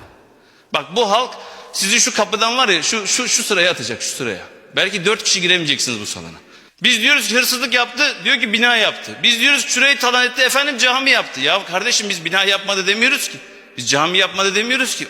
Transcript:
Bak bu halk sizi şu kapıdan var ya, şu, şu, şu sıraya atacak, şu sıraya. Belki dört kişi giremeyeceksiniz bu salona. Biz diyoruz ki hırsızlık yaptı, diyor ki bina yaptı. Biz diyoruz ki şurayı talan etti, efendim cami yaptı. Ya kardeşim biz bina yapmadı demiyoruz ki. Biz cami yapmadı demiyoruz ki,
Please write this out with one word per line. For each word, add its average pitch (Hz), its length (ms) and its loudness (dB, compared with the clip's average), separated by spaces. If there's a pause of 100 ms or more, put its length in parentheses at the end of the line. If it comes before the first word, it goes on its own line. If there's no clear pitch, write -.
(760)
Bak 151 220 -4
bu 226 140 2
halk 233 240 0 (380)
sizi 208 280 0
şu - 140 0
kapıdan 220 420 0
var 254 120 4
ya, 170 140 2
şu, 214 240 -2
şu, 233 220 0
şu 226 140 0
sıraya 180 280 2
atacak, 120 320 -4
şu - 60 -6
sıraya. 104 340 -4 (340)
Belki 185 280 0
dört 208 200 0
kişi - 160 0
giremeyeceksiniz 147 600 0
bu 101 60 -8
salona. 82 300 -10 (460)
Biz 226 180 2
diyoruz 254 280 2
ki 208 60 -2
hırsızlık 247 400 0
yaptı, 247 500 0
diyor 247 160 0
ki 220 120 -2
bina 233 240 4
yaptı. 156 460 -2
Biz 233 180 2
diyoruz 269 260 2
ki - 60 -4
şurayı 269 260 2
talan 247 280 2
etti, 247 160 -2
efendim 269 360 0
cami 254 320 2
yaptı. 190 300 0
Ya 170 260 0
kardeşim 208 420 -2
biz 175 160 -6
bina 190 200 0
yapmadı 196 420 0
demiyoruz 226 420 0
ki. 139 100 -12 (380)
Biz 123 140 -4
cami 160 280 2
yapmadı 190 360 0
demiyoruz 240 420 0
ki, 147 140 -8